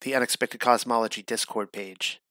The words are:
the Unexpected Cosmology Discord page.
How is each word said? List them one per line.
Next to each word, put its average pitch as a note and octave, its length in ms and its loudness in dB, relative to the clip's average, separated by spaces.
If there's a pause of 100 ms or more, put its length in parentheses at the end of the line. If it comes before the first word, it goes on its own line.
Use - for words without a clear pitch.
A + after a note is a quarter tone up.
the C3+ 160 -2
Unexpected B2 420 0
Cosmology A#2 640 2
Discord G#2+ 480 -4
page. G2 500 -8 (100)